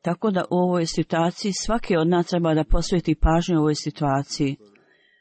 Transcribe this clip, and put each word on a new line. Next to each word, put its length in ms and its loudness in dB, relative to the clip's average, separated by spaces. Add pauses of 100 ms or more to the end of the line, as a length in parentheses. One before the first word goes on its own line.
Tako 300 -2
da 180 -2
u 60 -2
ovoj 300 2
situaciji 640 -2 (140)
svaki 320 0
od 100 2
nas 200 2
treba 260 0
da 100 2
posveti 520 0
pažnju 440 2
ovoj 160 2
situaciji. 800 -2 (640)